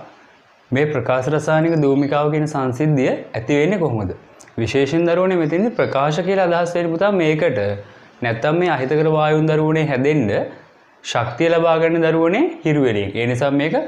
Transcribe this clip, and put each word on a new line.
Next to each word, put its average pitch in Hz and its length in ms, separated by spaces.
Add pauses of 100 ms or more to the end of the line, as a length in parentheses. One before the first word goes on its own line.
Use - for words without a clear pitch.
(720)
මේ 135 140
ප්‍රකාශ 127 420
රසායනික 156 520
දූමිකාව 143 500
කියන 151 180
සංසිද්ධිය 143 640
ඇති - 440
වෙන්නේ 175 240
කොහොමද? 113 320 (420)
විශේෂයෙන් 139 540
දරුවනේ 180 320
මෙතෙන්දි 170 320
ප්‍රකාශ 143 480
කියලා 190 300
අදහස් 170 260
වෙන්නේ 170 180
පුතා 190 180
මේකට. 156 480 (580)
නැත්තම් 120 420
මේ 180 100
අහිතකර 151 400
වායුන් 156 380
දරුවනේ 156 400
හැදෙන්න 139 400 (760)
ශක්තිය 131 460
ලබා 165 300
ගන්න 165 240
දරුවනේ 165 400 (160)
හිරු 147 240
එළියෙන්. 101 320
ඒ 117 120
නිසා 127 240
මේක 143 240 (120)